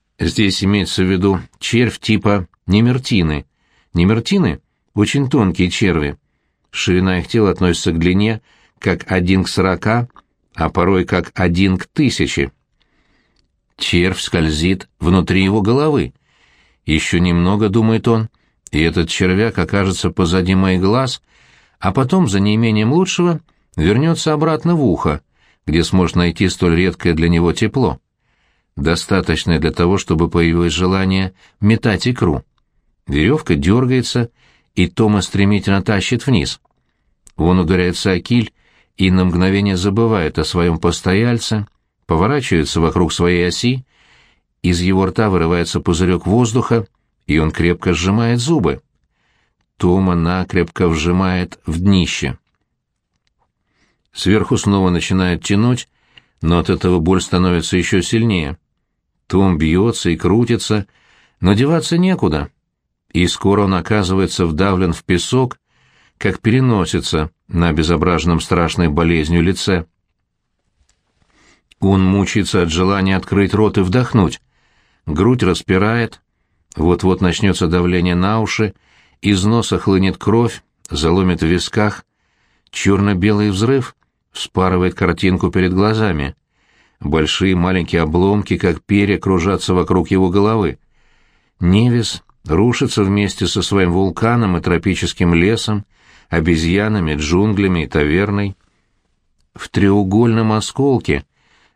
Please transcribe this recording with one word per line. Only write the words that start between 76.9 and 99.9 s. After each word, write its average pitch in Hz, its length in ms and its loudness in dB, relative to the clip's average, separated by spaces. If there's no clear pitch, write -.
начнется 90 460 0
давление 90 480 0
на 101 240 0
уши, 104 360 -4
из 98 220 0
носа 107 360 0
хлынет 95 380 0
кровь, 113 460 -2
заломит 85 520 0
в 82 60 0
висках. 104 580 -2
Черно-белый 101 800 0
взрыв 120 460 -2
вспарывает 92 640 0
картинку 90 580 0
перед 90 220 0
глазами. 98 640 0
Большие 78 540 0
и - 20 2
маленькие 87 480 0
обломки, 95 540 0
как 85 260 -2
перья, 101 340 0
кружатся 92 560 0
вокруг 90 380 0
его 95 180 2
головы. 101 480 0
Невис 113 640 2
рушится 113 580 0
вместе 98 440 0
со 98 140 -4
своим 92 300 0
вулканом 98 640 0
и 82 40 -4
тропическим 87 720 0
лесом, 101 520 0
обезьянами, 85 880 0
джунглями 90 680 0
и 67 40 -8
таверной. 98 680 -2
В - 160 -18
треугольном 107 840 2